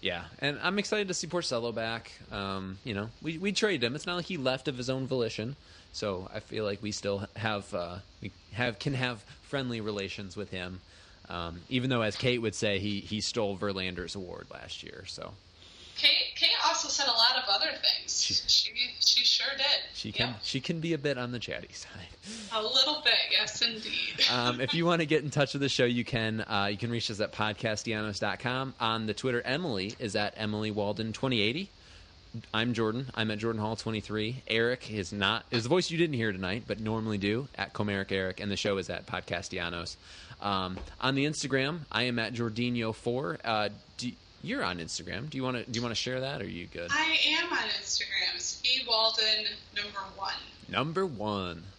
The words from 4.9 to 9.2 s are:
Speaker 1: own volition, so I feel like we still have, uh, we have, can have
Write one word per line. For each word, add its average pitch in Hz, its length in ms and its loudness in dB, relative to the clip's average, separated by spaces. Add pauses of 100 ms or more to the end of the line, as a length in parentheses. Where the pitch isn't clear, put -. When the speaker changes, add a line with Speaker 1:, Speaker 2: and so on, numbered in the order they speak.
Speaker 1:
own 131 160 0
volition, 120 500 0 (360)
so 92 400 -2
I 107 80 -4
feel 107 240 -4
like 101 180 -2
we 107 100 -2
still 98 340 -2 (100)
have, 104 380 -2
uh, 87 240 -4 (240)
we 107 80 -8 (220)
have, 120 260 0
can 143 160 -2
have 123 280 -2 (260)